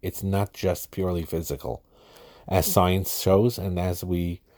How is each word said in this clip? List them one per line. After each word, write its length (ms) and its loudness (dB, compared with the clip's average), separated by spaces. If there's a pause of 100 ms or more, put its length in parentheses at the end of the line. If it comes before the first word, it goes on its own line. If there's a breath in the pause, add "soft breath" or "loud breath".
It's 200 -8
not 300 0
just 380 -4
purely 340 -2
physical, 580 -6 (640 loud breath)
as 200 2
science 520 2
shows 400 4
and 220 -4
as 240 -2
we 380 -2 (160 soft breath)